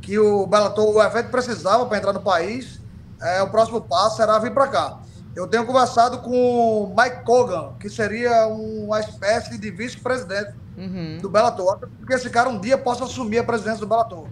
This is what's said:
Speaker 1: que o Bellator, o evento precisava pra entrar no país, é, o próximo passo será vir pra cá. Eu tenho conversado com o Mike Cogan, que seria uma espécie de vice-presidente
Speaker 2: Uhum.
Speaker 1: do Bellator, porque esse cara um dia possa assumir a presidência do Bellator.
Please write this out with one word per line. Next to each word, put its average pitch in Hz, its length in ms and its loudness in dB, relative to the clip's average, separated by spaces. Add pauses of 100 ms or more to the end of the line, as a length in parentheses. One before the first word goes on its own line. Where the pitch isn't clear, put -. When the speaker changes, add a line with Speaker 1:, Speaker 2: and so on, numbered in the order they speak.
Speaker 1:
que 202 200 -2
o 208 260 4
Bellator, 208 480 4
o 214 80 6
evento 208 300 0
precisava 240 520 2
pra 208 140 -2
entrar 196 140 0
no 196 80 -4
país, 196 600 -2 (400)
é, 180 220 0
o 190 80 -2
próximo 220 300 2
passo 202 380 2
será 214 200 4
vir 220 140 -2
pra 269 160 4
cá. 160 320 -2 (340)
Eu 175 140 -8
tenho 220 180 0
conversado 247 520 4
com 233 120 -10
o 233 680 2
Mike 247 280 0
Cogan, 190 560 2
que 202 100 -10
seria 226 560 2
uma 214 540 -4
espécie 220 580 -2
de 202 120 -8
vice-presidente 208 840 -6 (240)
Speaker 2:
Uhum. 180 460 -8
Speaker 1:
do 165 80 -8
Bellator, 208 480 2 (200)
porque 220 160 -4
esse 247 140 -2
cara 247 220 2
um 208 100 -6
dia 247 160 2
possa 247 280 -2
assumir 233 340 -4
a 233 60 0
presidência 220 360 -2
do 208 60 -6
Bellator. 196 460 -2